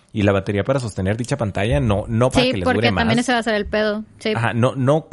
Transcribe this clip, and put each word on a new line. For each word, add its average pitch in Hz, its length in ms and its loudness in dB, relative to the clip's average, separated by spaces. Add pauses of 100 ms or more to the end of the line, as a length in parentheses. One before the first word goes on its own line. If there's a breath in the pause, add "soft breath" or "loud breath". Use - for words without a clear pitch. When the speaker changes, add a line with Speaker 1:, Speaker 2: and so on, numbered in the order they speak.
(140 soft breath)
Speaker 1:
y 107 100 0
la 101 80 6
batería 98 320 0
para 135 160 0
sostener 101 380 -4
dicha 127 200 -4
pantalla, 110 420 -2
no, 104 280 0
no 117 220 2
para 247 160 2
Speaker 2:
Sí, 254 60 2
Speaker 1:
que 233 60 -2
les 180 80 -4
Speaker 2:
porque 247 120 2
Speaker 1:
dure 220 140 2
más. 185 100 0
Speaker 2:
también 226 180 2
ese 247 140 -2
va 240 60 0
a 226 40 -4
ser 220 120 -2
el 202 100 -2
pedo. 214 380 -2 (160)
Sí. 220 160 -4
Speaker 1:
Ajá, 113 180 0
no, 117 220 2
no, 139 380 0